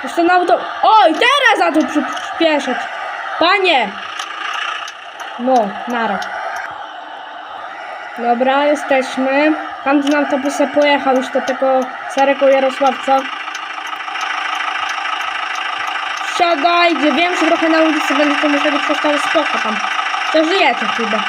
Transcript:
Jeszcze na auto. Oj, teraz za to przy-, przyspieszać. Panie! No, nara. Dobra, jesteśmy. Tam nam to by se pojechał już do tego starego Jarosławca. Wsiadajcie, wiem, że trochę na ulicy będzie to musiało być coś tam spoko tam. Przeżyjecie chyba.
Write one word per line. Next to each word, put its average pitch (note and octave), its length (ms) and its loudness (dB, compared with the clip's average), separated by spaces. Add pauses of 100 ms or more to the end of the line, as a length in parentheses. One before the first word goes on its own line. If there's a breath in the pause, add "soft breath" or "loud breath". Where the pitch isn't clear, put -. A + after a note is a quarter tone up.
Jeszcze E4+ 180 0
na F4 120 6
auto. F4+ 240 4 (240)
Oj, F#4+ 320 6
teraz A#4+ 440 4
za D#4+ 220 2
to B3+ 60 0
przy-, D4 160 -2 (140)
przyspieszać. D4 600 0 (600)
Panie! E4+ 500 2 (1500)
No, B3+ 160 2 (340)
nara. A3+ 300 -2 (2000)
Dobra, B3+ 460 2
jesteśmy. C#4 880 2 (320)
Tam C#4+ 160 4
nam C#4+ 260 2
to C#4+ 120 0
by C#4 120 -2
se C#4+ 160 0
pojechał C#4+ 500 2
już C4 120 -2
do C4 120 0
tego C4 400 0 (280)
starego C4+ 400 2
Jarosławca. C4+ 680 2 (3250)
Wsiadajcie, E4+ 760 2
wiem, E4+ 240 0
że E4 100 2
trochę E4 220 2
na D#4+ 100 4
ulicy D#4 360 2
będzie D4 260 2
to D4+ 80 0
musiało D4 220 2
być D4 160 -2
coś D4+ 140 0
tam D4 180 0
spoko C#4+ 440 0
tam. G#3+ 140 -2 (520)
Przeżyjecie D#4 580 2 (100)
chyba. G#3+ 220 -2 (100)